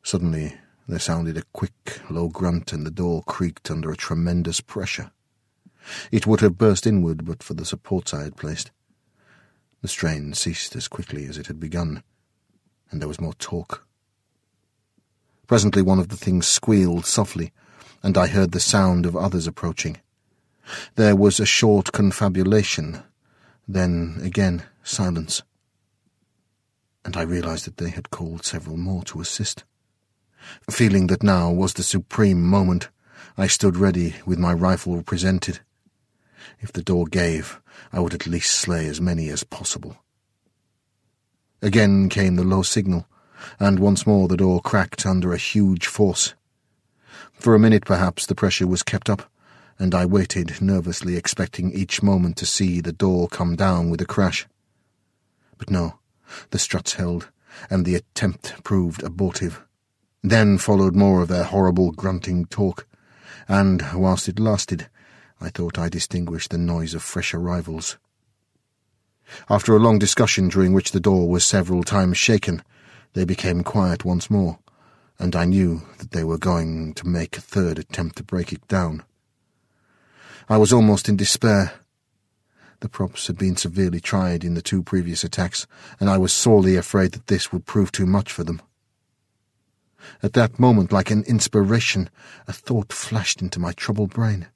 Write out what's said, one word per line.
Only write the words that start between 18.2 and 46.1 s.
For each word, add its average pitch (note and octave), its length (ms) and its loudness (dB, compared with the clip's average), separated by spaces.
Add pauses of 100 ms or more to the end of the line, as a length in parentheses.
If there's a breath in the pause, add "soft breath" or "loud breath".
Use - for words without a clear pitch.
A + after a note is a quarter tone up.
heard F#2+ 260 2
the F2 80 -2
sound F2+ 460 2
of F2 100 -2
others F2 300 -2
approaching. E2 500 -8 (1000 loud breath)
There G#2 200 6
was G2+ 240 4
a G#2 60 0
short G#2 460 2
confabulation, F#2+ 1080 0 (640 soft breath)
then F2 560 -2
again F2+ 420 -2 (180)
silence, E2+ 600 -4 (1600)
and F2+ 100 -8
I E2+ 60 -4
realized E2 440 -4
that - 120 -16
they E2+ 100 -6
had - 220 -12
called E2 340 -10
several D#2+ 320 -8
more F2+ 280 -4
to - 180 -12
assist. - 420 -8 (1080 loud breath)
Feeling G2 360 4
that F2+ 160 0
now F2+ 280 4
was F2+ 220 0
the F2+ 100 -6
supreme F#2+ 600 0
moment, F2+ 480 2 (480 loud breath)
I F#2+ 80 0
stood F#2 320 2
ready F2 380 0 (100)
with F2+ 120 0
my F2 140 2
rifle F2 500 0
presented. F#2 580 -2 (1000 loud breath)
If G#2+ 100 -12
the E2+ 120 -8
door F2 240 0
gave, E2 560 -4 (320 loud breath)
I F2+ 60 -2
would E2+ 120 -2
at E2+ 140 -8
least E2 240 -2
slay E2 360 -2
as D2+ 140 -8
many E2 300 -2
as D2 120 -8
possible. - 540 -10 (1700)
Again G2 480 4
came F#2+ 260 2
the F2+ 80 2
low F#2+ 160 2
signal, F#2 460 -2 (520 loud breath)
and G2 200 2
once G2 280 2
more G2 220 4
the F2+ 80 2
door F#2 240 4
cracked - 460 -2
under F#2 260 0
a E2+ 60 -2
huge F#2+ 480 0
force. - 480 0 (1000 loud breath)